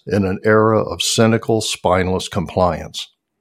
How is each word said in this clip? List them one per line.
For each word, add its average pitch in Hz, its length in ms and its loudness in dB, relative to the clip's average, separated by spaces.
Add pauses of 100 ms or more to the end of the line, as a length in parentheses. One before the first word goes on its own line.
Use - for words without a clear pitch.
in 101 160 0
an 95 220 -2
era 110 360 4
of - 200 -6
cynical, 113 580 2
spineless 92 680 -2
compliance. 82 800 -4 (320)